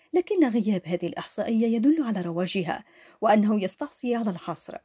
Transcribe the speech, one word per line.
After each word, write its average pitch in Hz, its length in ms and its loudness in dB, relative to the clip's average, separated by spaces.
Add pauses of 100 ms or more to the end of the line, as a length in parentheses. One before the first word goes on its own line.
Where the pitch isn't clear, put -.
(140)
لكن 359 340 2
غياب 214 380 0
هذه 175 220 -2
الإحصائية 220 600 -2
يدل 262 360 2
على 214 180 -2
رواجها، 175 640 -2 (380)
وأنه 214 420 4
يستعصي 240 520 -6
على 233 140 -2
الحصر - 560 -8